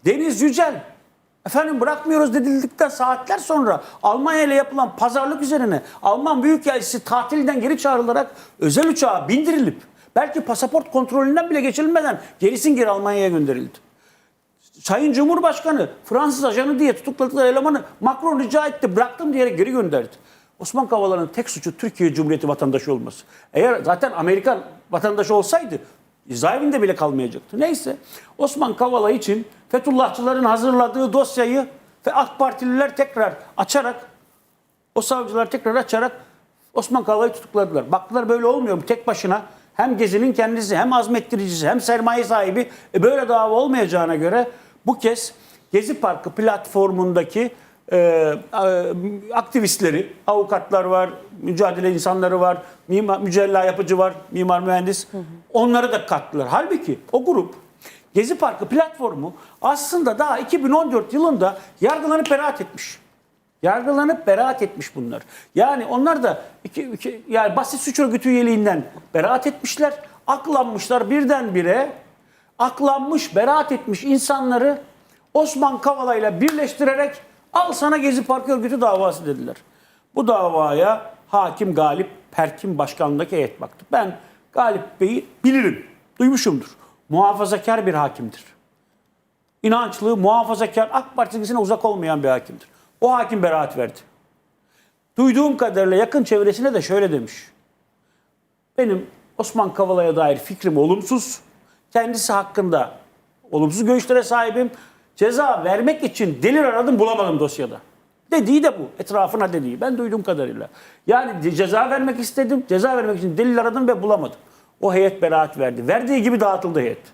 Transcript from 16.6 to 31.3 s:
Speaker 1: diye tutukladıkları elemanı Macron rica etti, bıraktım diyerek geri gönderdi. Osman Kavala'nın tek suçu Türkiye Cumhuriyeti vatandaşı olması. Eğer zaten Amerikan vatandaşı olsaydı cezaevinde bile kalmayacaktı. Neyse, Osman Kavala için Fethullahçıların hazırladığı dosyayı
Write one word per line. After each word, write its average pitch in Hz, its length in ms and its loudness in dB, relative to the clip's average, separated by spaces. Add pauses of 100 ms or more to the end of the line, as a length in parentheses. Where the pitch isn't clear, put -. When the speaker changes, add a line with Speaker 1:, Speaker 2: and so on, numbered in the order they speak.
Speaker 1:
diye 277 180 2
tutukladıkları 262 520 0
elemanı 277 340 2 (180)
Macron 269 400 0
rica 285 260 0
etti, 247 300 -2
bıraktım 247 360 0
diyerek 247 260 0
geri 208 120 2
gönderdi. 160 460 -2 (420)
Osman 240 280 -4
Kavala'nın 190 400 0
tek 226 240 -8
suçu - 260 -8
Türkiye 170 380 -2
Cumhuriyeti 151 340 0
vatandaşı 139 440 0
olması. 123 320 -6 (300)
Eğer 208 300 2
zaten 175 280 0
Amerikan 180 460 0 (320)
vatandaşı 208 440 0
olsaydı 208 440 0 (500)
cezaevinde 220 540 0
bile 190 120 2
kalmayacaktı. 135 680 -4
Neyse, - 360 -2 (420)
Osman 277 380 -2
Kavala 240 340 2
için 220 360 -2 (220)
Fethullahçıların 254 760 0
hazırladığı 240 680 2
dosyayı 254 540 0 (400)